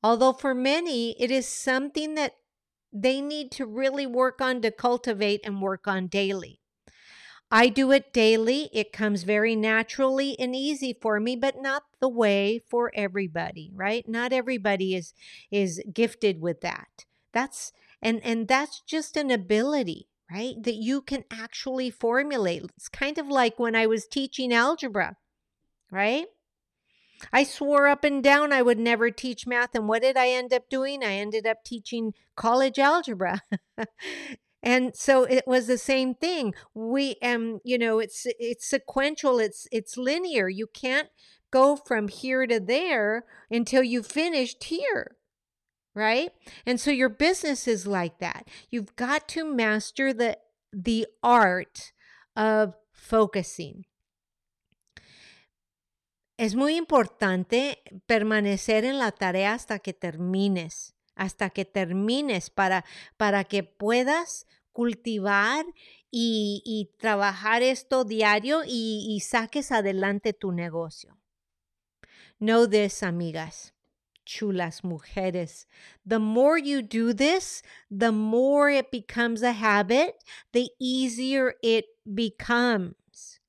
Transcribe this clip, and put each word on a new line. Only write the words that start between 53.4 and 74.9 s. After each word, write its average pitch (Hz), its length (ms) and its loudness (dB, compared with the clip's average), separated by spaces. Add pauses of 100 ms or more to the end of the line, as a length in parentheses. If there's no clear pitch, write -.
Es 220 160 -2
muy 277 220 2
importante 240 1000 0 (300)
permanecer 214 760 2
en 269 160 -2
la 226 120 0
tarea 190 420 -2
hasta 220 260 -8
que 185 140 -10
termines, 180 1000 -4 (220)
hasta 190 340 -6
que 190 160 -6
termines 202 840 -2
para, 185 360 0 (320)
para 202 260 2
que 196 200 -2
puedas 254 840 -2 (260)
cultivar 233 920 0 (440)
y, 220 560 -2
y 220 320 -6
trabajar 208 680 0
esto 262 420 0
diario 220 600 2
y, 220 440 -4
y 208 100 -2
saques 240 540 -4
adelante 202 580 0
tu 190 220 -6
negocio. 170 640 -8 (1200)
Know 226 260 6
this, 208 380 2
amigas, 165 720 -6 (520)
chulas 180 580 -4
mujeres. 180 840 -6 (400)